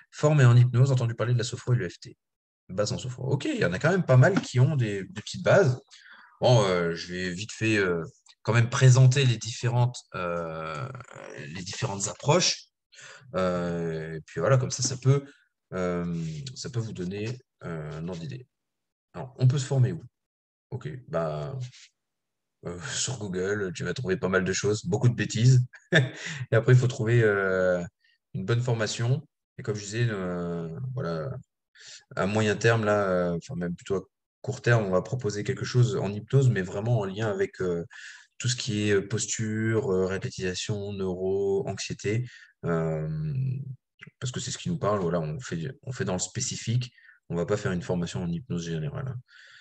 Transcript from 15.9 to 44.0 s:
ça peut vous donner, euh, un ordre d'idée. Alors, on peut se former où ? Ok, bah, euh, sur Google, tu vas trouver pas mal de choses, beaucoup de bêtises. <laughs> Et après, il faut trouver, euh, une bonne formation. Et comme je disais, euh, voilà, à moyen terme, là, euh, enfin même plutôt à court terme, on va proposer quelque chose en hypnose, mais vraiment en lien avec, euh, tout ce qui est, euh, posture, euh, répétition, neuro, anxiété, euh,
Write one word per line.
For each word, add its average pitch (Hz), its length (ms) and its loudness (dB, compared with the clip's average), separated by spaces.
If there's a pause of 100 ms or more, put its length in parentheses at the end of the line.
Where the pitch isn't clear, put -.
ça - 160 -10
peut 120 100 -4
vous 110 120 -8
donner, 101 440 -6 (280)
euh, 147 340 -8
un 165 100 -10
ordre 180 120 -10
d'idée. 131 260 -12 (680)
Alors, - 240 -12
on 127 100 6
peut 147 100 4
se 135 80 -4
former 123 260 2
où ? 80 100 -8 (680)
Ok, - 180 -10 (200)
bah, 76 500 -4 (1080)
euh, 87 140 -8 (140)
sur - 260 -4
Google, 95 560 -4
tu 85 100 -8
vas 87 80 -4
trouver 92 240 -2
pas 92 120 -4
mal 95 160 2
de 92 80 -2
choses, 101 340 0
beaucoup 104 220 2
de 104 60 2
bêtises. 123 500 4 (120)
<laughs> - 160 -8
Et 135 640 0
après, 113 160 6
il 127 60 10
faut 123 80 4
trouver, 117 360 2
euh, 92 600 2 (500)
une 95 100 -6
bonne 117 180 2
formation. 117 640 0 (320)
Et 123 40 -14
comme 107 120 -4
je 104 100 -8
disais, 113 240 -2
euh, 87 600 -4 (260)
voilà, 85 360 -6 (840)
à 92 100 0
moyen 107 300 2
terme, 113 280 2
là, 104 240 2
euh, 90 280 0
enfin 85 200 -8
même 87 180 -4
plutôt 98 220 -6
à 92 60 -4 (380)
court - 220 -8
terme, 113 220 4
on 95 60 -2
va 92 120 2
proposer 104 420 -4
quelque 101 200 -4
chose 117 320 4
en 95 160 -2
hypnose, 127 360 2
mais 98 140 2
vraiment 101 380 -2
en 98 40 -2
lien 104 260 -4
avec, 98 300 -2
euh, 87 240 -2 (540)
tout 123 100 -4
ce 123 80 0
qui 104 320 -2
est, 104 40 4
euh, 98 140 2
posture, 110 840 -2
euh, 92 140 2
répétition, 95 880 -4
neuro, 95 760 -2
anxiété, 107 580 -4 (380)
euh, 80 680 -4 (840)